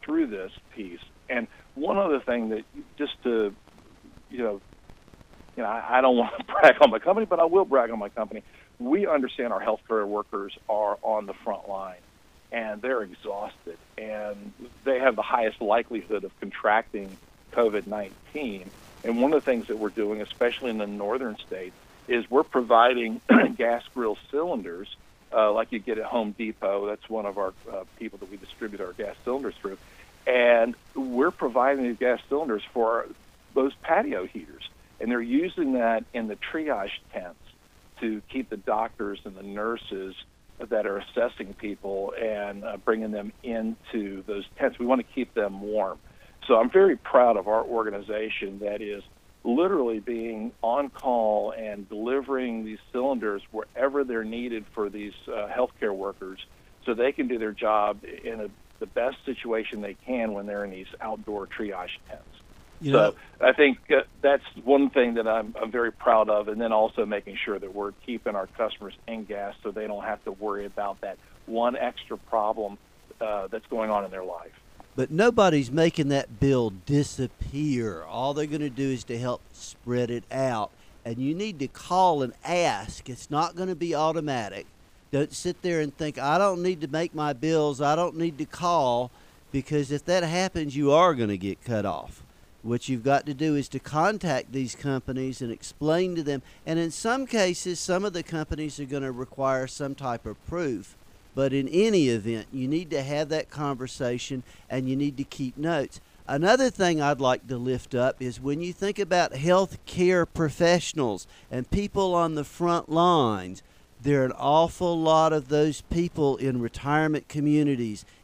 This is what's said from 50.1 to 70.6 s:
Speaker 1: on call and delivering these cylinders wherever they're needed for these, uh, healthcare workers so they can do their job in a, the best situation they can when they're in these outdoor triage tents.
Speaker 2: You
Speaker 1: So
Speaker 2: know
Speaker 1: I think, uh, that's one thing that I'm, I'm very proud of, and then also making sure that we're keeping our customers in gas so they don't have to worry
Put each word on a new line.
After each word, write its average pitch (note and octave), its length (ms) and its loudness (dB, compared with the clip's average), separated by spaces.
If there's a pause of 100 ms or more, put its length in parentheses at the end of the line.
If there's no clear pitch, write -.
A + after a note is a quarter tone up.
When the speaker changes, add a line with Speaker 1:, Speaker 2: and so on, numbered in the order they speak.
Speaker 1:
on B2+ 280 0
call A2 640 0
and G#2 380 -8
delivering B2 760 -4
these G#2+ 140 -12 (120)
cylinders A#2+ 500 -2 (100)
wherever C3+ 520 -2
they're A#2 200 -2
needed A#2 500 -6
for G#2 160 -2
these, G#2 240 -10 (140)
uh, G#2+ 200 -6
healthcare A2+ 460 -2
workers F#2+ 520 -8 (400)
so B2 80 0
they A#2+ 180 2
can C#3 160 -2
do B2 100 -2
their A2 140 -2
job G#2 520 0 (200)
in A2+ 180 -8
a, G#2 80 -8 (300)
the G#2+ 80 -8
best B2 380 -2
situation A2+ 560 -4
they G2+ 140 -10 (100)
can A#2 280 -2
when G2+ 120 -6
they're G2+ 180 -6
in G2+ 80 -8
these F#2+ 160 -14 (140)
outdoor G#2 460 -6
triage F#2+ 500 -8 (120)
tents. - 140 -16 (580)
Speaker 2:
You C#3+ 100 0
Speaker 1:
So C3+ 60 8
Speaker 2:
know G#2 180 8 (260)
Speaker 1:
I B2+ 120 8
think, C#3+ 260 6 (120)
uh, C3+ 100 8 (200)
that's C#3 220 4 (200)
one C#3 260 6
thing A#2+ 260 4
that A2+ 120 0
I'm, A2 340 0
I'm A2+ 100 -4
very A#2 200 0
proud A2 380 4
of, G#2 180 2
and G#2+ 120 -4
then A2+ 120 0
also A2 340 2
making G2+ 320 -6
sure G2+ 220 -4
that F#2+ 140 -10
we're G2+ 180 -4 (140)
keeping A2+ 300 -6
our G2 120 -4
customers G#2 460 -6 (140)
in A2+ 180 -10
gas G2+ 380 -8
so G#2+ 80 -6
they G#2+ 160 -8
don't G2+ 160 -8
have G#2 220 -8
to G#2+ 60 -6
worry G2+ 340 -6